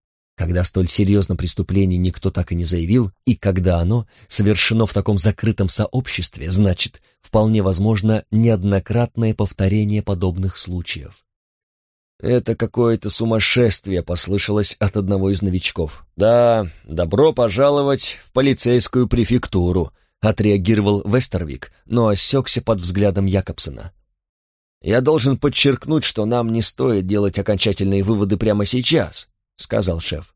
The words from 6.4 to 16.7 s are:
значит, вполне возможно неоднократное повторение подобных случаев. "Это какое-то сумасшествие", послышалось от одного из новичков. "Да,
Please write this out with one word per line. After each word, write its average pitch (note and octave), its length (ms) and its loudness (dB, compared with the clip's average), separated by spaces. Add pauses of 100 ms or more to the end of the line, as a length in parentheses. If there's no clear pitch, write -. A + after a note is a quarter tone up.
значит, F#2+ 500 0 (200)
вполне A2 420 2
возможно G#2 680 0
неоднократное A2 1040 0
повторение G#2 680 0
подобных F#2 560 -4
случаев. - 680 -10 (960)
"Это A#2 340 0
какое-то A#2 560 0
сумасшествие", A2 960 0
послышалось G2+ 720 0
от G2+ 180 -2
одного G2 340 0
из G2 120 -2
новичков. F2+ 720 -4
"Да, A2+ 560 2 (140)